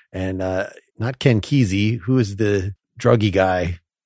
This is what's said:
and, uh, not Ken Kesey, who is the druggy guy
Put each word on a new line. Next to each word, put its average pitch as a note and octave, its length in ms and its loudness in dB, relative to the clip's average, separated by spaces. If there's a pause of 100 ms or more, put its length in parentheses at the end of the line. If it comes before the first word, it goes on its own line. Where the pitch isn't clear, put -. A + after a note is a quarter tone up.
(120)
and, F#2+ 280 -6
uh, F#2 280 -4 (300)
not B2 200 -4
Ken A#2 220 4
Kesey, G#2+ 600 0
who C3 180 0
is G2+ 180 -2
the G2+ 380 -2 (240)
druggy A2 340 2
guy F#2 480 0 (260)